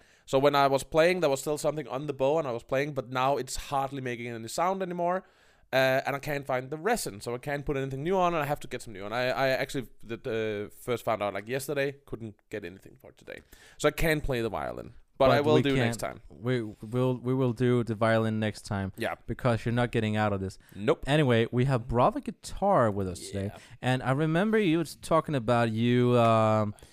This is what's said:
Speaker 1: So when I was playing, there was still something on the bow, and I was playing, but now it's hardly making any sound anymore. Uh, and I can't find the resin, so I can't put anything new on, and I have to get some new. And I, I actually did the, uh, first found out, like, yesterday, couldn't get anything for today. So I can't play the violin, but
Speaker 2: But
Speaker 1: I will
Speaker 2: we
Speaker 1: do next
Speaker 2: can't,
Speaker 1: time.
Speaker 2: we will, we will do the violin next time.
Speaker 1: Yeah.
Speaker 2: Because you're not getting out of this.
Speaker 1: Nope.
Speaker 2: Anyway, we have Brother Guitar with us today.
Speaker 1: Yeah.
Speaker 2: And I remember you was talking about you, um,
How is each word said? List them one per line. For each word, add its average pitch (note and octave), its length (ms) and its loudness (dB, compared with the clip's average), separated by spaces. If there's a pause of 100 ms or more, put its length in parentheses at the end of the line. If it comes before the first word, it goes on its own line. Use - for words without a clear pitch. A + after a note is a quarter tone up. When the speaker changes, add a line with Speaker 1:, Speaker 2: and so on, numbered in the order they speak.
(260)
Speaker 1:
So C3+ 120 2
when C#3+ 160 4
I C#3 140 6
was C3+ 160 2
playing, F3 360 4
there D3+ 100 4
was C3+ 100 0
still D3+ 180 -2
something D3 300 -4
on C#3 180 -6
the C#3+ 80 -4
bow, C#3 240 2
and D3+ 80 -2
I B2 60 -4
was A2+ 100 -6
playing, C#3+ 300 -2
but B2+ 180 -8
now C3 260 2
it's - 200 -6
hardly C3+ 440 -4
making A#2+ 280 -6
any A2+ 200 -10
sound F#3+ 340 -2
anymore. F3 420 -2 (480)
Uh, C3 340 2
and C3+ 100 -2
I - 20 -12
can't C#3+ 280 -6
find C3 240 -4
the D#3 60 -6
resin, D#3 440 -4
so A#2+ 140 -8
I B2+ 40 -8
can't C#3+ 260 -6
put D3 120 -2
anything C3+ 260 -6
new F#3 140 0
on, F3 180 2
and D#3 80 0
I C#3 40 -2
have C#3+ 140 -4
to - 80 -12
get - 140 -8
some A2+ 100 -14
new. F#2+ 120 -12
And G#2 100 -8
I, B2+ 140 0
I C3+ 220 0
actually C3 360 -4 (200)
did A2 180 -10
the, A2 420 -4
uh, - 140 -18
first A#2+ 240 -4
found G#2+ 180 0
out, G2+ 120 0
like, G#2 140 -8
yesterday, C#3 480 -4 (100)
couldn't A2+ 280 -12 (160)
get G#2 140 -8
anything F2+ 360 -16
for - 120 -20
today. - 280 -16 (380)
So D3+ 100 2
I D3+ 40 4
can't D#3 300 2
play B2 200 0
the A2+ 60 -2
violin, B1 460 -6 (240)
but C3+ 100 6
Speaker 2:
But - 80 8
Speaker 1:
I D3 60 4
will D3+ 120 6
Speaker 2:
we B2 80 6
Speaker 1:
do C3+ 140 4
next A#2 240 0
Speaker 2:
can't, C2 140 -6
Speaker 1:
time. - 140 -18
Speaker 2:
we B2 340 -4
will, A#2+ 560 -2
we B2 160 -2
will B2+ 180 2
do B2 320 2
the A2+ 100 -4
violin A2+ 460 2
next G#2+ 220 -2
time. F#2+ 340 -4
Speaker 1:
Yeah. G2+ 180 -4 (120)
Speaker 2:
Because A#2 380 -2
you're A#2 100 -2
not B2 180 0
getting G#2+ 240 0
out G#2+ 160 2
of G2 80 -2
this. F#2+ 180 -8 (160)
Speaker 1:
Nope. A2 320 0
Speaker 2:
Anyway, B2+ 460 4
we B2 140 2
have B2+ 200 0
Brother C#3 340 2
Guitar F3+ 680 0
with G2 180 -2
us F2+ 120 -8
today. G2 320 -6
Speaker 1:
Yeah. - 60 -18 (240)
Speaker 2:
And B2+ 200 0
I A#2+ 100 0
remember E3 460 2
you E3+ 200 2
was D#3+ 180 -4
talking D#3+ 400 0
about A#2 340 2
you, A#2+ 480 4
um, A2 560 4 (180)